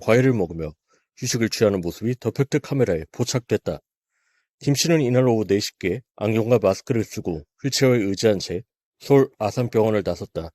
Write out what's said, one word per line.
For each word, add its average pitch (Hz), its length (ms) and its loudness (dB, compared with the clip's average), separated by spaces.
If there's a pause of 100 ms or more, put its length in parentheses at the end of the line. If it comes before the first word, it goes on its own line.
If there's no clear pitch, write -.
과일을 123 320 4
먹으며 82 400 -4 (460)
휴식을 117 320 -2
취하는 101 320 0
모습이 107 360 -4
더팩트 135 420 -2
카메라에 101 520 -2
포착됐다. 110 680 -4 (800)
김 143 140 0
씨는 160 280 2
이날 123 260 2
오후 110 160 2
네 98 140 2
시 - 200 -6
께 95 220 -2 (160)
안경과 110 460 2
마스크를 104 420 0
쓰고 82 380 -8 (200)
휠체어에 131 360 2
의지한 98 400 0
채 90 240 -8 (360)
서울 135 300 4 (100)
아산병원을 110 680 0
나섰다. 87 480 -8